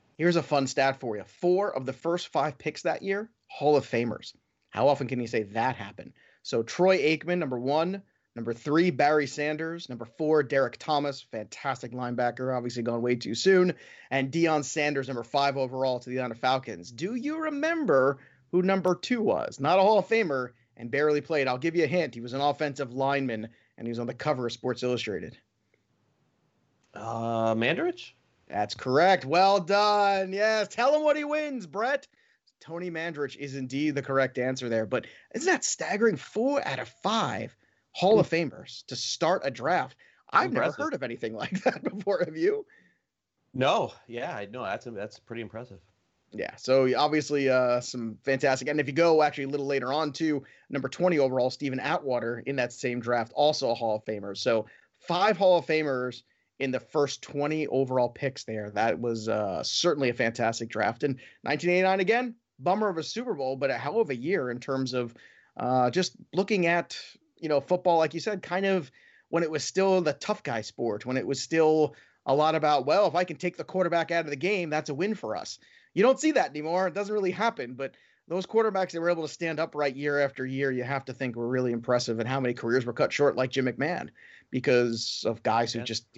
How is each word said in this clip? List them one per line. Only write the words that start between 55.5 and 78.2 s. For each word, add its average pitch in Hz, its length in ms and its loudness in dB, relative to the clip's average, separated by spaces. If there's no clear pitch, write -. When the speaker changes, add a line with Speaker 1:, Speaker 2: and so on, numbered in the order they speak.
Speaker 1:
of 151 80 0
Famers 135 560 0
in 135 120 0
the 123 80 -2
first 139 440 0
twenty 151 440 -2
overall 127 400 2
picks 131 380 -6
there. 107 240 -6
That 98 300 0
was, 117 280 -4
uh, 104 360 -2
certainly 147 460 0
a 120 40 -2
fantastic 117 560 -2
draft. 107 340 -2
And 139 160 -2
nineteen 151 280 0
eighty-nine 185 280 2
again, 226 360 0
bummer 196 280 0
of 180 100 -2
a 160 60 -4
Super 240 300 -6
Bowl, 135 240 -4
but 135 120 -2
a 123 80 -2
hell 147 220 -2
of 196 100 2
a 135 60 -2
year 135 360 -2
in 120 100 -8
terms 131 320 -2
of, 120 200 -2
uh, 127 320 2
just 175 240 0
looking 185 360 2
at, 170 300 0
you 156 100 -6
know, 147 100 4
football, 180 380 2
like 160 160 2
you 165 80 -6
said, 202 200 -4
kind 190 240 -2
of 190 240 0
when 170 160 0
it 156 80 -2
was 151 140 -4
still 190 340 4
the 156 140 2
tough - 300 -4
guy 117 180 -4
sport, 107 440 -6
when 127 120 -2
it 101 100 -2
was 135 140 -4
still 156 520 4
a - 80 2
lot 151 220 4
about, 147 300 2
well, 180 220 4
if 151 80 -2
I 180 100 2
can 165 100 -10
take 180 220 -4
the 156 80 -10
quarterback 170 460 0
out 170 120 0
of 151 60 -6
the 143 80 -4
game, 175 320 -2
that's 151 200 -2
a 151 40 -4
win 196 220 -2
for 107 200 -6
us. - 240 -10
You 180 100 4
don't 262 160 6
see 311 140 2
that 175 180 2
anymore. 160 360 -2
It 160 60 -4
doesn't 202 200 -4
really 190 180 0
happen, 180 420 -4
but 131 220 -8